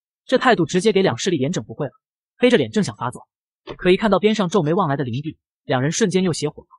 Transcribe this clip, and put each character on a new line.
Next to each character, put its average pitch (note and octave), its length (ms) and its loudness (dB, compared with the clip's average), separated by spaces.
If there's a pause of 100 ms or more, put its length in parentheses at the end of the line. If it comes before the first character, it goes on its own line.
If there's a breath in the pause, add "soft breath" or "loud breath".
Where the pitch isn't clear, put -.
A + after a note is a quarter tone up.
(240)
这 C4 140 0
态 B3 180 4
度 E3+ 80 0
直 F3+ 160 -2
接 G#3+ 120 2
给 F#3+ 100 2
两 C#3+ 160 0
势 - 120 -4
力 F3 60 0
严 C3 160 -2
整 D3 120 -4
不 A2+ 100 -16
会 D3 120 -6
了， - 60 -12 (460)
黑 B3 100 4
着 B3+ 80 6
脸 A#2+ 140 0
正 G#3 120 0
想 - 140 -6
发 A#2+ 140 -6
作， - 160 -16 (500)
可 F3+ 140 0
一 F#3+ 80 6
看 A3 120 -2
到 F#3+ 80 4
边 G#3+ 160 2
上 G3 140 0
皱 F#3+ 140 2
眉 D3 100 0
望 F#3+ 160 0
来 C#3 80 -2
的 D3 80 -4
灵 B2 160 -4
帝， D3+ 160 -10 (280)
两 B2+ 180 0
人 D3+ 100 0
瞬 A3 160 0
间 F#3 140 0
又 F3+ 100 0
邪 C#3+ 160 -4
火 - 140 -12
了， - 60 -20 (100)